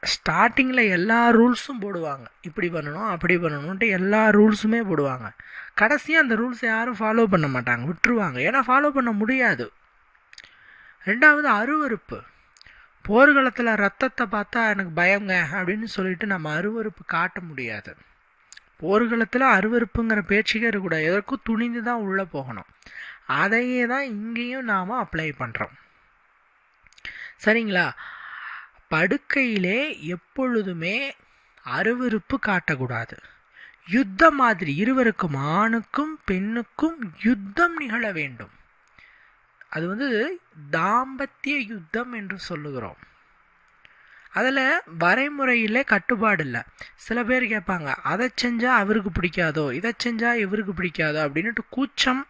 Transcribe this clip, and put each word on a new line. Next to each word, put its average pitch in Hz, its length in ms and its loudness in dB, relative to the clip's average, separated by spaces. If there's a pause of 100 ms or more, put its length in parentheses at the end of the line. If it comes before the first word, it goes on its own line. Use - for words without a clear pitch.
ஸ்டார்டிங்கில் 233 840 2
எல்லா 226 440 4
ரூல்ஸும் 233 480 4
போடுவாங்க, 160 460 -6 (140)
இப்படி 175 300 -6
பண்ணணும், 160 380 -6
அப்படி 180 280 2
பண்ணணும்ன்ட்டு 170 520 -2
எல்லா 202 400 4
ரூல்ஸுமே 214 540 6
போடுவாங்க. 139 480 0 (500)
கடைசியா 294 320 2
அந்த 302 220 4
ரூல்ஸை 240 300 -2
யாரும் 226 320 -2
ஃபாலோ 220 280 2
பண்ண 175 240 2
மாட்டாங்க, 123 400 -2
விட்டுருவாங்க. 180 500 0
ஏன்னா 208 280 0
ஃபாலோ 277 240 4
பண்ண 254 220 0
முடியாது. 214 600 0 (1300)
ரெண்டாவது 294 400 6
அருவருப்பு. 254 800 -2 (840)
போர்க்களத்துல 247 680 6
ரத்தத்தை 208 560 -2
பார்த்தா 226 360 -2
எனக்கு 185 340 -2
பயங்க 190 500 2
அப்படின்னு 196 320 -4
சொல்லிட்டு 185 420 -4
நம்ம 160 340 -2
அருவருப்பு 214 460 -6
காட்ட 175 340 -2
முடியாது. 127 560 -10 (840)
போர்க்களத்துல 226 560 0
அருவருப்புங்கிற 226 840 2
பேச்சுக்கே 208 400 0
இருக்கக்கூடாது. 190 420 -2
எதற்கும் 196 420 -2
துணிந்து 233 380 -2
தான் 240 180 -2
உள்ள 196 240 -2
போகணும். 131 420 -10 (600)
அதையே 233 600 0
தான் 262 180 -2
இங்கேயும் 240 600 -8
நாம 214 380 -2
அப்ளை 156 360 -6
பண்றோம். 117 340 -6 (1700)
சரிங்களா? 202 480 2 (1000)
படுக்கையிலே 214 1120 0
எப்பொழுதுமே 196 1120 -4 (520)
அருவருப்பு 220 680 -2 (100)
காட்டக்கூடாது. 127 720 -4 (680)
யுத்தம் 240 500 4
மாதிரி 190 380 2
இருவருக்கும், 220 600 2
ஆணுக்கும் 226 880 -2
பெண்ணுக்கும் 220 960 -4
யுத்தம் 247 540 2
நிகழ 233 360 -4
வேண்டும். 139 380 -8 (1200)
அது 165 180 -4
வந்து 254 520 -2 (320)
தாம்பத்திய 262 960 -2
யுத்தம் 220 460 -8
என்று 196 260 -10
சொல்லுகிறோம். 147 580 -8 (1400)
அதுல 262 500 0 (160)
வரைமுறையிலே 240 840 2
கட்டுப்பாடு 202 600 0
இல்ல. 120 200 -6 (300)
சில 233 300 -4
பேர் 247 180 0
கேட்பாங்க, 185 600 -4
"அதை 202 280 -2 (120)
செஞ்சா 240 220 -2
அவருக்கு 214 460 2
பிடிக்காதோ, 160 600 -2
இதை 196 200 -4 (120)
செஞ்சா 233 300 0
இவருக்கு 202 380 -2
பிடிக்காதோ" 156 560 -2
அப்படின்னுட்டு 196 420 -2
கூச்சம் 262 600 -2